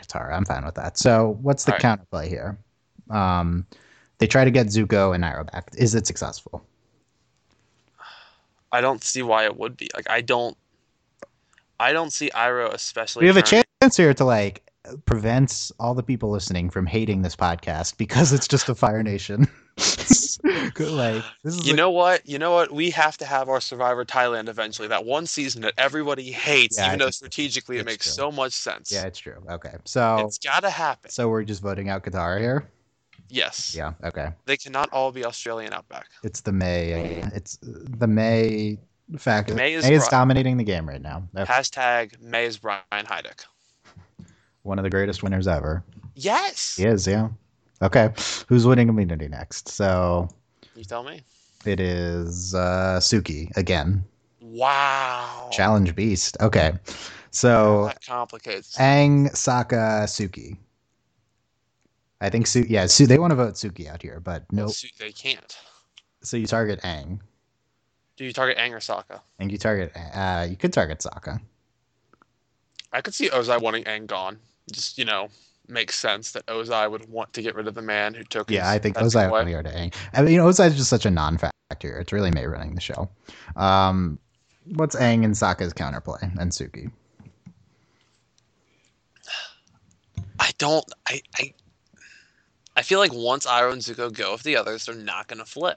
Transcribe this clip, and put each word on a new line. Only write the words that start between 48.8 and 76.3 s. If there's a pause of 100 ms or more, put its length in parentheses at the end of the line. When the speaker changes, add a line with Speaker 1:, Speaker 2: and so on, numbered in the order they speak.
Speaker 1:
immunity
next?
So (480)
Speaker 2:
You
tell
me. (440)
Speaker 1:
it
is,
uh,
Suki
again. (380)
Speaker 2:
Wow.
Speaker 1:
Challenge
Beast.
Okay. (580)
So
Speaker 2:
That
complicates.
Speaker 1:
Aang,
Sokka,
Suki. (1600)
I
think
Su-,
yeah,
Su-,
they
wanna
vote
Suki
out
here,
but
Speaker 2:
Well,
Speaker 1:
nope.
Speaker 2:
Su-, (100)
they
can't. (640)
Speaker 1:
So
you
target
Aang. (960)
Speaker 2:
Do
you
target
Aang
or
Sokka? (180)
Speaker 1:
And
you
target, (200)
uh,
you
could
target
Sokka. (1500)
Speaker 2:
I
could
see
Ozai
wanting
Aang
gone. (320)
Just,
you
know, (380)
makes
sense